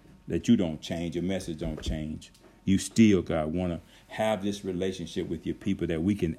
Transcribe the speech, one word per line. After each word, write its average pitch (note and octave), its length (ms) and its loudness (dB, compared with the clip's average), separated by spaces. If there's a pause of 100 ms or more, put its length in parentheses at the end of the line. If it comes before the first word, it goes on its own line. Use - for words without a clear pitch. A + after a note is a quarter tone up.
(260)
that E2 220 -2
you A#2 80 10
don't E2 240 0
change, E2+ 340 -4
your F2 100 -2
message F2+ 360 -4
don't D#2+ 200 -4
change. D#2 520 -6 (320)
You F#2+ 140 4
still, G2+ 440 6
God, D#2+ 320 -2
wanna F2 260 -2 (280)
have A2 340 -2
this G2+ 220 -4
relationship F2+ 640 -4
with E2 180 -6
your E2 80 -2
people F#2 320 -2
that D#2+ 160 -2
we G2 120 2
can D#2+ 240 -2